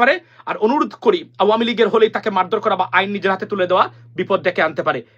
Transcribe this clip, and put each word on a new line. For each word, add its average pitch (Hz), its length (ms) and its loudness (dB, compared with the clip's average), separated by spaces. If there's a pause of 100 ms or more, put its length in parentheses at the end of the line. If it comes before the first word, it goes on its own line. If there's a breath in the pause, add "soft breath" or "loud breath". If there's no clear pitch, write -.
পারে। 269 120 4 (360 soft breath)
আর - 80 -6
অনুরোধ 233 360 0 (120)
করি, 180 240 2 (100)
আওয়ামী 214 260 2
লীগের 226 280 0
হলেই 220 160 4
তাকে 220 280 -6
মারধর 185 220 0
করা 202 160 0
বা 185 220 -2
আইন 196 180 0
নিজের 190 160 -2
হাতে 196 140 -4
তুলে 180 220 -2
দেওয়া 185 180 2 (320 soft breath)
বিপদ 185 240 -2
ডেকে 180 260 -2
আনতে 156 200 -6
পারে।" 139 120 -2 (180 soft breath)